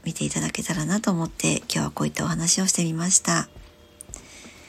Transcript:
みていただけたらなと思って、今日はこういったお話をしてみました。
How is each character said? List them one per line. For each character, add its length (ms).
み 80
て 120
い 60
た 100
だ 100
け 120
た 120
ら 100
な 160
と 100
思 140
っ 60
て、 300
今 80
日 100
は 120
こ 140
う 20
い 40
っ 20
た 120
お 40
話 320
を 60
し 60
て 120
み 80
ま 160
し 120
た。 280